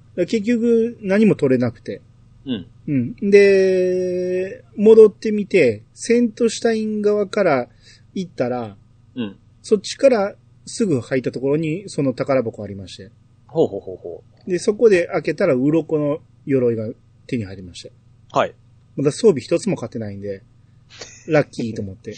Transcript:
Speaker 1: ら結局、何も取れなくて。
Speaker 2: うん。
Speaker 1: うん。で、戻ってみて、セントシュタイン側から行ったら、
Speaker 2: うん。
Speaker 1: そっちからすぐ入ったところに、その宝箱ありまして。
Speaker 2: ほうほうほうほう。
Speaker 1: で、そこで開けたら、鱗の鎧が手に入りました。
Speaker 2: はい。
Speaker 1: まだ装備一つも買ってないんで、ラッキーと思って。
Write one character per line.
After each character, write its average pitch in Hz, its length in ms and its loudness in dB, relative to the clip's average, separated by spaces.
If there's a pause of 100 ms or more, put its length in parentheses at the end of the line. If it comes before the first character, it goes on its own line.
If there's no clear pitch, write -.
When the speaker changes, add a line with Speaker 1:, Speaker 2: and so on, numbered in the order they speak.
(160)
Speaker 1:
ら 180 100 -2
結 220 160 -2
局、 233 580 0
何 208 260 2
も 175 100 4
取 131 160 2
れ 127 60 4
な 120 140 -2
く - 80 -20
て。 101 220 -14 (420)
Speaker 2:
う 135 80 -8
ん。 98 140 -8 (200)
Speaker 1:
う 151 60 -4
ん。 139 380 -2
で、 185 1300 2 (120)
戻 220 300 8
っ 208 40 4
て 220 220 -6
み 208 140 -2
て、 127 360 2 (120)
セ 233 260 0
ン 233 120 0
ト 233 160 0
シ - 120 -8
ュ - 20 -16
タ 233 100 2
イ 220 120 -4
ン 214 160 -4
側 208 280 0
か 202 160 -2
ら 135 240 0 (460)
行 185 140 -8
っ - 20 -20
た 127 180 -4
ら、 120 280 -6 (380)
Speaker 2:
う 123 80 -8
ん。 101 140 -12 (260)
Speaker 1:
そ - 140 0
っ 190 40 0
ち - 160 -12
か 277 140 4
ら 208 240 0 (320)
す - 180 -4
ぐ 151 160 0
入 131 180 -4
っ 127 40 -2
た 127 100 -6
と 123 80 -10
こ 135 100 -2
ろ 143 60 0
に、 165 320 -4
そ - 140 -4
の 135 100 0
宝 135 300 -2
箱 110 200 -10
あ 101 60 -10
り 101 60 -12
ま 95 120 -14
し - 120 -18
て。 98 120 -20 (360)
Speaker 2:
ほ 156 180 0
う - 20 2
ほ 98 120 -6
う - 20 -12
ほ 92 140 -14
う - 20 -14
ほ 85 260 -16 (240)
う。 202 40 -6
Speaker 1:
で、 180 80 -2
そ 214 160 -2
こ 226 140 4
で 180 200 2
開 170 140 -4
け 160 120 -4
た 196 120 -2
ら、 156 80 2
鱗 151 440 0
の 147 220 -4 (260)
鎧 123 300 0
が 110 120 -6 (380)
手 135 100 -6
に 113 80 -6
入 95 120 -14
り 98 60 -16
ま 87 120 -18
し - 140 -18 (440)
た。 151 60 0
Speaker 2:
は - 80 2
い。 - 80 -10 (420)
Speaker 1:
ま 143 80 -2
だ 143 80 2
装 - 160 2
備 151 120 4
一 170 180 -2
つ 185 100 -8
も 160 80 -2
買 - 120 -8
っ - 40 -20
て 127 60 -10
な 107 120 -8
い 101 60 -12
ん 98 40 -14
で、 98 220 -10 (880)
ラ 151 160 2
ッ - 60 -20
キ - 120 -10
ー 113 120 -6
と 113 80 -8
思 95 100 -10
っ 98 40 -20
て。 - 220 -16